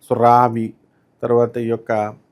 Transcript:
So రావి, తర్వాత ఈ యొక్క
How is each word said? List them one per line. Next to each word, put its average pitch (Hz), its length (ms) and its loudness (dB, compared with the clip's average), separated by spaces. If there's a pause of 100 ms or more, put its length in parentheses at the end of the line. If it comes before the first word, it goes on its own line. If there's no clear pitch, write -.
So 120 100 -2
రావి, 117 540 2 (500)
తర్వాత 120 340 0
ఈ 117 100 -6
యొక్క 113 460 -4 (180)